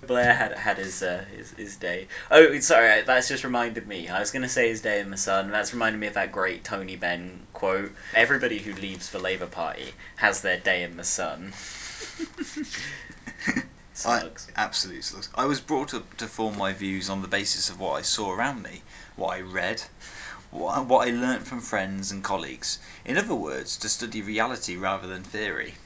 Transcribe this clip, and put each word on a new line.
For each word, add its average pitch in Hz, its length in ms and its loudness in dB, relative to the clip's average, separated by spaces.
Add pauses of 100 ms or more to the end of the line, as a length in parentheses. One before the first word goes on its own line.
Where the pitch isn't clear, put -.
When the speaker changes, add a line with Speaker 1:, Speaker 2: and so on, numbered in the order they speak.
Speaker 1:
Blair 123 280 6
had, 117 220 2
had 101 220 0
his, 95 240 -4
uh, 90 220 -2 (120)
his, - 160 -14
his 101 240 -10
day. 92 320 -6 (220)
Oh, 151 300 12
sorry, 113 420 8
that's 127 260 4
just 135 160 -2
reminded 117 420 0
me. 90 220 -8
I 90 120 0
was 104 100 0
gonna 127 180 -2
say 123 200 4
his 110 120 0
day 104 200 2
in 98 100 -4
the 98 60 -6
sun. 98 340 2
That's 107 220 0
reminded 113 260 2
me 107 80 -2
of 101 80 -4
that 98 180 0
great 92 320 0
Tony 95 320 -6
Benn 90 440 -4 (120)
quote. 98 400 0 (220)
"Everybody 120 440 4
who 101 160 -8
leaves 95 360 -8
the 98 80 -6
Labour 92 280 -2
Party 78 460 -6 (240)
has 101 260 2
their 90 160 2
day 92 240 2
in 85 140 -6
the 87 80 -10
sun." 87 480 -4 (680)
<laughs> 330 80 -4 (1200)
Speaker 2:
I, 247 140 0 (320)
Speaker 1:
Slugs. 117 600 0
Speaker 2:
absolute 95 500 -2
slugs. - 300 -10
I 127 120 0
was 143 140 0
brought 147 340 -2
up - 240 -10
to 113 80 -6
form 107 320 -2
my 98 160 0
views 95 340 -4
on 98 140 -2
the 92 60 -6
basis 98 420 0
of 92 100 -12
what 87 140 -2
I 71 80 -2
saw 104 280 0
around 117 320 -2
me, 85 200 -14 (340)
what 92 180 -2
I 95 60 -8
read, 92 420 -2 (680)
what, 135 340 0
what 123 240 6
I 120 40 2
learnt 123 340 0
from 120 160 -8
friends 98 500 -2
and 98 100 -6
colleagues. 76 560 -4 (280)
In 135 100 0
other 202 180 2
words, 73 440 -4
to 110 100 -6
study 110 320 -4
reality 107 560 0
rather 95 300 -2
than 92 160 -8
theory. 95 520 -4 (120)